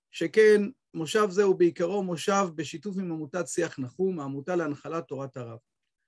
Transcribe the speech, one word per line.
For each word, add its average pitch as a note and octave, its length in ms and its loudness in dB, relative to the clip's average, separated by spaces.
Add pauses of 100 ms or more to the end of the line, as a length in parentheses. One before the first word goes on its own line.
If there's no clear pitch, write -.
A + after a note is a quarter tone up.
(120)
שכן G#3+ 500 6 (320)
מושב G#3 360 0
זה F#3+ 140 2
הוא F#3+ 120 4
בעיקרו F3 480 2
מושב F#3+ 520 0
בשיתוף E3 420 -8
עם F#3 140 -4
עמותת D#3+ 360 -6
שיח D#3+ 320 -4
נחום, F3 400 -4
העמותה C#3 360 -6
להנחלת D#3+ 520 -4
תורת C3+ 300 -10
הרב. A#2 220 -12 (480)